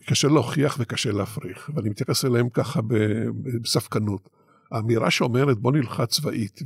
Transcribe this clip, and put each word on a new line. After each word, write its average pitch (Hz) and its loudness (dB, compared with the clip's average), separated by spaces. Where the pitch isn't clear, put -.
קשה 143 2
להוכיח 139 2
וקשה 117 -2
להפריך, 101 -6
ואני 107 -2
מתייחס 131 -2
אליהם 120 4
ככה - -2
ב-, 113 0
ב-, 113 0
בספקנות. 107 -2
האמירה 117 2
שאומרת, 127 2
"בוא 120 0
נלחץ 123 0
צבאית, 113 -4